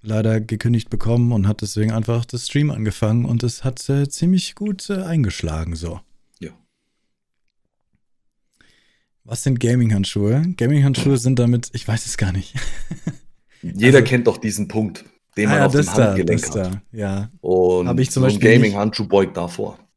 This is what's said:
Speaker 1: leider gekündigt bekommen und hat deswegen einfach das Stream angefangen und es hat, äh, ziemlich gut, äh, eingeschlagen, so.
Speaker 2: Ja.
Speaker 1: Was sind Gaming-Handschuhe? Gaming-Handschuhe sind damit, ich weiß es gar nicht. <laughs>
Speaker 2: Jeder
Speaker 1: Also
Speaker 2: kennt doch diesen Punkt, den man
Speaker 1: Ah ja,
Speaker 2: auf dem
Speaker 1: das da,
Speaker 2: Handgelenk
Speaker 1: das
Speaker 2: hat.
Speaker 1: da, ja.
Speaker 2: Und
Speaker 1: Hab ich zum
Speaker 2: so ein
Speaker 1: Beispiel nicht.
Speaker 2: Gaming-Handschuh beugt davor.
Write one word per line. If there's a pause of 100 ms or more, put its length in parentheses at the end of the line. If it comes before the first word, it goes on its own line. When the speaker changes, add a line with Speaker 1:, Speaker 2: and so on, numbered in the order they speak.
Speaker 1:
leider
gekündigt
bekommen
und
hat
deswegen
einfach
das
Stream
angefangen
und
es
hat,
äh,
ziemlich
gut,
äh,
eingeschlagen,
so. (400)
Speaker 2:
Ja. (2750)
Speaker 1:
Was
sind
Gaming-Handschuhe? (140)
Gaming-Handschuhe
sind
damit,
ich
weiß
es
gar
nicht.
<laughs> (960)
Speaker 2:
Jeder
Speaker 1:
Also
Speaker 2:
kennt
doch
diesen
Punkt, (300)
den
man
Speaker 1:
Ah
ja,
Speaker 2:
auf
dem
Speaker 1:
das
da,
Speaker 2:
Handgelenk
Speaker 1:
das
Speaker 2:
hat.
Speaker 1:
da, (100)
ja. (100)
Speaker 2:
Und
Speaker 1:
Hab
ich
zum
Speaker 2:
so
ein
Speaker 1:
Beispiel
nicht.
Speaker 2:
Gaming-Handschuh
beugt
davor. (180)